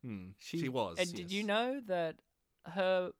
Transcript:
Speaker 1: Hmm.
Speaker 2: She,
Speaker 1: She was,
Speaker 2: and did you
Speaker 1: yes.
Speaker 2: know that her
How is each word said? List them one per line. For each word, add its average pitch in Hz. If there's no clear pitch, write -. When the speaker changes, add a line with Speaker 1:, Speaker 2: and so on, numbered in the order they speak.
Speaker 1:
Hmm. 98
Speaker 2:
She, -
Speaker 1:
She 151
was, 113
Speaker 2:
and 180
did 180
you 196
Speaker 1:
yes. 208
Speaker 2:
know 240
that 170
her 185